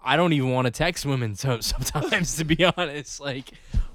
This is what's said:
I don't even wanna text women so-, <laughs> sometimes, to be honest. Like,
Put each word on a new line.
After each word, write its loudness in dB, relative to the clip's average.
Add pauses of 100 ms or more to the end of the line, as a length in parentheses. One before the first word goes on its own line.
I 4
don't 4
even 2
wanna 2
text -2
women 0
so-, -2
<laughs> -
sometimes, -2
to -2
be 2
honest. 0
Like, -8 (440)